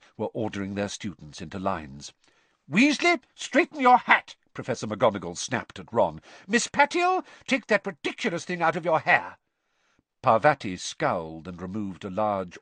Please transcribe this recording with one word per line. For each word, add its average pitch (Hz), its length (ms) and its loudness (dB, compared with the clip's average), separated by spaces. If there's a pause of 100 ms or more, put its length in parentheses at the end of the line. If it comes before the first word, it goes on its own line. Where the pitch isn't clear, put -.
(160)
were 107 120 -4
ordering 101 480 -4
their 101 120 -2
students 78 540 -10
into 90 180 -10
lines. 80 540 -6 (520)
Weasley, 285 540 2 (160)
straighten 302 460 0
your 254 160 8
hat! - 400 2 (160)
Professor - 340 -6
McGonagall 98 500 0
snapped - 420 -6
at 87 120 -14
Ron. 87 300 2 (260)
Miss 220 200 0
Patio, 349 580 2 (200)
take - 220 -2
that 208 180 2
ridiculous 175 600 -6
thing 175 160 -6
out 160 160 2
of 165 80 -6
your 160 160 2
hair! 117 360 0 (840)
Parvati 117 560 2
scowled 82 680 -4
and 87 160 -12
removed 95 440 -8
a 104 40 -6
large 95 520 -2